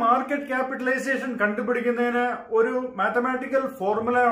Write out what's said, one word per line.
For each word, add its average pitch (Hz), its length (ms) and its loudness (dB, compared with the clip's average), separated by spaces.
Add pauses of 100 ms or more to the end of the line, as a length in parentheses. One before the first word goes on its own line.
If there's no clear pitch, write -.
market 262 460 2
capitalization 262 800 -2 (120)
കണ്ടുപിടിക്കുന്നതിന് 240 840 0 (340)
ഒരു 240 140 4 (280)
mathematical 254 640 0 (140)
formula 226 520 2